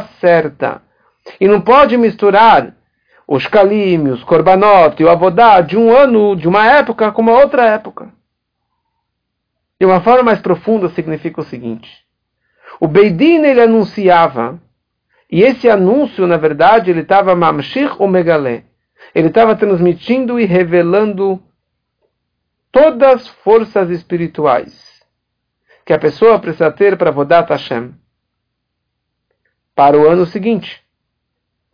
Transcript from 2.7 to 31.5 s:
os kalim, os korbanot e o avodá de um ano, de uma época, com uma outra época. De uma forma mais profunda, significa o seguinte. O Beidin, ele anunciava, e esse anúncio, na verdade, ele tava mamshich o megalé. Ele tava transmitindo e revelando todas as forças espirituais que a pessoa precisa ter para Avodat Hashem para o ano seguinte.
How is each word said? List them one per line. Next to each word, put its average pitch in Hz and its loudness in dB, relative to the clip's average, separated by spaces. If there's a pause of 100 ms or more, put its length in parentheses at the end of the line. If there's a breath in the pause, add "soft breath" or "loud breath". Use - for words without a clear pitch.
os 135 -4
kalim, 196 0
os 127 -6
korbanot 185 2
e - 0
o 165 4
avodá 185 2
de 170 -2
um 226 2
ano, 233 2
de 165 -6
uma 202 0
época, 226 0
com 220 -6
uma 226 2
outra 277 2
época. 214 -6 (1700)
De 185 -2
uma 185 2
forma 247 2
mais 214 0
profunda, 185 -4
significa 160 -10
o - -8
seguinte. 120 -16 (760 loud breath)
O 165 -2
Beidin, 208 2
ele 262 2
anunciava, 175 0 (720)
e 175 0
esse 247 0
anúncio, 208 -2
na 175 0
verdade, 165 0
ele 165 -2
tava 190 0
mamshich 165 -4
o 202 -2
megalé. 160 -2 (500 soft breath)
Ele 160 0
tava 226 2
transmitindo 214 -2
e 226 -2
revelando 185 -2 (1300)
todas 269 2
as 247 -10
forças 208 -2
espirituais 165 -6 (1000)
que - -2
a 151 -2
pessoa 208 0
precisa 160 -4
ter 196 -2
para 170 2
Avodat 143 0
Hashem 123 -8 (1800)
para 143 2
o 151 4
ano 175 0
seguinte. 196 -8 (920)